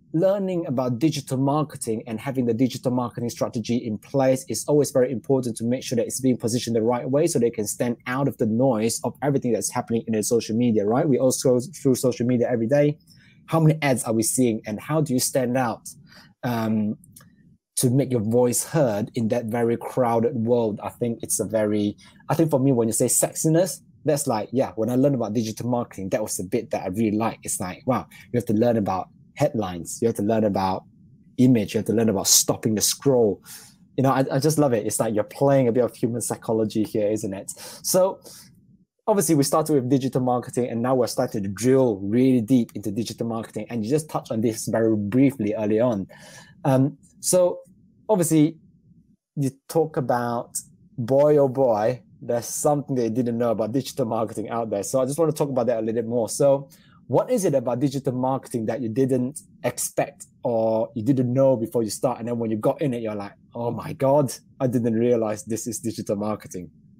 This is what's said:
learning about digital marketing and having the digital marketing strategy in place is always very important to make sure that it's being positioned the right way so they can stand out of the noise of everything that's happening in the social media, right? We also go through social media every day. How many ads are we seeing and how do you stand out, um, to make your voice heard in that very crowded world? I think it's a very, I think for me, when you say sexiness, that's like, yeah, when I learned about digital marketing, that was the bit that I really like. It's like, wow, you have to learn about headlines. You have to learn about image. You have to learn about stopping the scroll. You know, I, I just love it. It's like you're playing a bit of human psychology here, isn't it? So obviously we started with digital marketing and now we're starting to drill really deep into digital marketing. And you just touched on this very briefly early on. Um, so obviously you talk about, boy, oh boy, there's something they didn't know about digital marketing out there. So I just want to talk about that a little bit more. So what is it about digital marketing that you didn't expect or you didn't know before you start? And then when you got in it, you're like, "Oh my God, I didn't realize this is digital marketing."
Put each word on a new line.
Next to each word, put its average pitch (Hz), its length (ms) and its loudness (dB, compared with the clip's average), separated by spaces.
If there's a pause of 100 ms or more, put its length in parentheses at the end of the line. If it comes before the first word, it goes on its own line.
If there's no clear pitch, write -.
(160)
learning 185 520 0
about 127 320 -2
digital 147 400 -2
marketing 135 640 -2
and 113 140 -6
having 131 260 -2
the 117 80 2
digital 123 380 0
marketing 120 400 -4
strategy 117 460 -2
in 113 200 -4
place 131 500 0
is - 200 -6
always 147 240 4
very 135 200 2
important 123 460 -2
to 113 60 -6
make 120 200 -2
sure - 120 -4
that 113 100 2
it's - 160 -8
being 127 160 2
positioned 117 380 -2
the 113 80 2
right 120 260 0
way 143 160 2
so 160 140 0
they 117 100 2
can 110 160 -4
stand 120 400 -4
out 131 220 -2
of 113 100 -2
the 127 80 0
noise 113 580 2
of 120 200 -4
everything 135 300 0
that's 104 180 -2
happening 117 340 -2
in 113 80 -4
the 107 80 0
social 110 340 -2
media, 113 300 2
right? 131 240 2
We 123 80 4
also 127 360 2
go 123 60 2
through 127 360 0
social 120 320 0
media 120 200 2
every 117 200 -2
day. 147 320 2 (480)
How 160 120 0
many 156 220 4
ads 131 220 0
are 117 100 -2
we 113 80 2
seeing 113 460 0
and 104 120 -6
how 156 220 -2
do 147 120 -2
you 127 60 0
stand 123 380 -2
out, 120 320 -4 (540)
um, 110 520 -2 (800)
to 127 120 2
make 131 220 0
your 120 100 0
voice 120 420 2
heard 110 520 0
in 113 140 0
that 120 160 -2
very 117 320 0
crowded 117 580 0
world? 113 480 0
I 98 60 -8
think 117 340 -6
it's - 160 -4
a 107 60 -2
very, 104 520 0 (320)
I 151 60 0
think 160 160 2
for 143 80 4
me, 135 120 4
when 117 160 4
you 107 60 -2
say 127 140 2
sexiness, 160 720 0 (260)
that's 147 220 0
like, 110 240 -2
yeah, 117 240 0
when 110 160 -2
I 123 40 0
learned 139 200 4
about 110 180 -4
digital 110 340 -4
marketing, 117 420 -4
that 110 120 0
was - 160 -6
the 101 60 -6
bit 107 260 -4
that - 140 -4
I 95 60 -6
really 104 280 0
like. 107 240 -2
It's - 180 -6
like, 92 280 -8
wow, 113 180 0 (260)
you 120 60 -2
have 120 80 0
to 113 80 -2
learn 113 240 2
about 95 300 -2 (280)
headlines. 92 640 -4
You 113 80 2
have 113 100 -2
to - 40 -4
learn 107 220 0
about 95 400 0 (540)
image. 127 360 4
You 113 60 0
have 101 80 -4
to 110 60 0
learn 107 160 2
about 95 180 -2
stopping - 480 2
the 98 60 -2
scroll. 120 600 2 (560)
You 127 60 2
know, 135 80 4
I, 131 200 2
I 143 60 0
just 151 220 2
love 143 140 4
it. 110 120 0
It's 107 140 -2
like 113 160 -2
you're 104 80 2
playing 139 440 2
a 117 40 4
bit 123 120 2
of 113 120 -2
human 117 260 -2
psychology 110 600 -2
here, 104 240 -2
isn't 107 260 -2
it? 98 160 -12 (320)
So 185 380 2 (880)
obviously 196 260 2
we 143 100 6
started 156 300 0
with 127 160 2
digital 135 320 2
marketing 123 480 -2
and 117 140 -4
now 123 100 2
we're 120 140 2
starting 123 340 -4
to 98 80 -6
drill 120 540 4
really 123 380 4
deep 117 340 2
into 104 160 -8
digital 113 340 -6
marketing. 113 460 -6
And 117 120 -4
you 107 60 -4
just 156 180 0
touched - 240 -8
on 113 100 -2
this 113 260 -2
very 113 280 2
briefly 107 600 2
early 107 240 0
on. 110 260 0 (580)
Um, 135 360 2 (200)
so 180 420 2 (480)
obviously 160 480 4 (800)
you 139 140 -2 (180)
talk 160 300 0
about, 120 640 -2 (360)
boy, 139 420 4
oh 139 100 6
boy, 123 560 0 (180)
there's 120 240 -4
something 147 500 -2
they 117 140 0
didn't 117 300 0
know 120 100 2
about 107 220 -2
digital 127 340 -2
marketing 113 440 -4
out 117 200 -4
there. 101 140 -2
So 131 180 0
I 131 40 0
just 143 120 -4
want 160 140 2
to 151 40 -8
talk 151 140 -2
about 127 160 0
that 117 140 0
a - 20 -4
little 110 220 -2
bit 110 40 -8
more. 117 220 -2
So 143 400 2 (380)
what 185 220 2
is 247 140 2
it 170 100 2
about 123 280 0
digital 135 320 -2
marketing 127 540 -4
that 113 140 -4
you 117 60 -4
didn't 127 540 0 (240)
expect - 600 -6 (160)
or 113 540 0
you 113 80 -6
didn't 123 300 0
know 131 240 4
before 117 260 -2
you 107 60 -4
start? 120 300 -4
And 117 100 -8
then 120 100 -4
when 113 100 -4
you 110 60 -2
got 107 260 -2
in 139 120 0
it, 120 80 -6
you're 107 120 -6
like, 101 200 -10 (200)
"Oh 120 180 -4
my - 200 -8
God, 139 420 2 (280)
I 135 60 2
didn't 117 260 0
realize 113 500 0
this 110 240 -8
is 113 120 -8
digital 110 360 -4
marketing." 98 560 -6 (280)